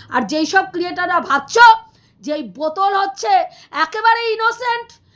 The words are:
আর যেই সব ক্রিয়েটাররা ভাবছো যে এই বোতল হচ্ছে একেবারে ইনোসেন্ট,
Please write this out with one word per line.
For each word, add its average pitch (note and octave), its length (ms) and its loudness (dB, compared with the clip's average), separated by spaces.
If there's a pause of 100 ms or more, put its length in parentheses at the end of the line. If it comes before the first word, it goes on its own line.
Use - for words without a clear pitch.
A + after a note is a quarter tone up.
আর B3 120 -2
যেই D4+ 240 -2
সব F#4+ 260 0
ক্রিয়েটাররা F4 480 -4
ভাবছো C#4 420 0 (600)
যে C4+ 120 -6
এই D4+ 100 -6
বোতল D#4 520 -2
হচ্ছে G4 320 -4 (440)
একেবারে A4+ 640 0
ইনোসেন্ট, A4+ 580 -4 (240)